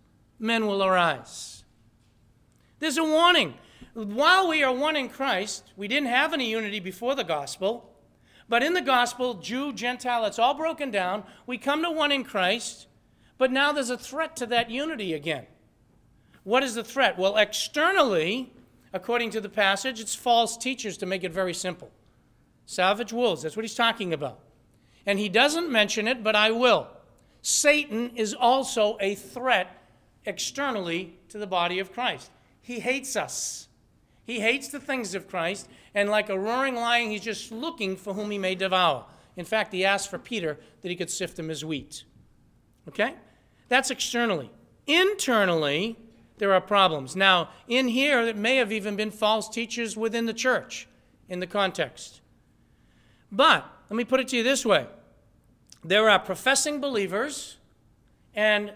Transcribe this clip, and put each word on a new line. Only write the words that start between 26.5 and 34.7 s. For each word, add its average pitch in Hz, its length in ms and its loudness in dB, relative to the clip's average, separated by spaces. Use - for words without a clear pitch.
will. 226 360 4
Satan 240 760 2
is 220 180 -2
also 240 680 2
a 196 140 -2
threat 240 600 -2
externally 185 920 -4
to - 100 -16
the 208 100 -8
body 180 320 0
of 190 120 -6
Christ. 214 400 -6
He 240 180 -10
hates 269 380 -4
us. - 500 -8
He 233 160 -8
hates 247 300 0
the 285 100 -8